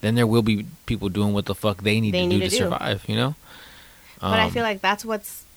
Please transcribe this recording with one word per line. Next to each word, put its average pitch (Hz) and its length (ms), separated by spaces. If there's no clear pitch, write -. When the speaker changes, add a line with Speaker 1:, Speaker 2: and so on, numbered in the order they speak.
Speaker 1:
Then 107 120
there 120 120
will 113 160
be 107 240
people 101 220
doing 104 240
what 101 140
the 98 80
fuck 95 280
they 107 180
need 107 120
Speaker 2:
They 180 100
Speaker 1:
to - 40
Speaker 2:
need 101 140
Speaker 1:
do - 40
Speaker 2:
to 92 60
Speaker 1:
to - 0
Speaker 2:
do. - 140
Speaker 1:
survive, - 440
you 110 80
know? 127 180
Speaker 2:
But 196 200
I 220 40
Speaker 1:
Um, 220 60
Speaker 2:
feel 240 140
like 208 160
that's 202 240
what's 220 400